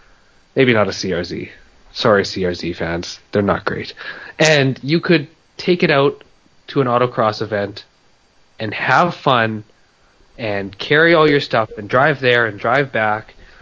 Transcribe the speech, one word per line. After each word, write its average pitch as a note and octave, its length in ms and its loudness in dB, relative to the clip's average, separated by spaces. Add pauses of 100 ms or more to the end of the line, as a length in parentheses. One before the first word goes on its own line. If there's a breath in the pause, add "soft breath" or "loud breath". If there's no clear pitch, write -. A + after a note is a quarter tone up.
(560 soft breath)
maybe B2+ 180 4
not G#2 140 2
a F#2+ 60 -4
C F#2+ 180 -6
R F2 120 -2
Z. - 260 -10 (420)
Sorry, G2+ 320 2
C F#2 220 -6
R F2 80 -2
Z F2 200 -8
fans. E2+ 460 -8 (120)
They're G#2 100 2
not F#2 240 -2
great. - 300 -8 (420 loud breath)
And C#3+ 460 2
you D#3 160 0
could D#3+ 280 2 (300)
take F3+ 240 0
it F#3+ 80 2
out C#3 340 2 (440)
to C#3+ 140 0
an B2+ 60 0
autocross A#2+ 540 2
event G2+ 440 -4 (760)
and A2+ 140 -6
have E3 420 0
fun A2+ 480 -2 (720)
and G2+ 400 -6
carry D#3+ 360 2
all D#3 160 6
your C#3+ 100 2
stuff A2+ 380 -2
and G#2 120 -12
drive C3 300 2
there A#2+ 260 2
and G2+ 140 -6
drive B2+ 320 0
back, G#2+ 420 -2 (280 soft breath)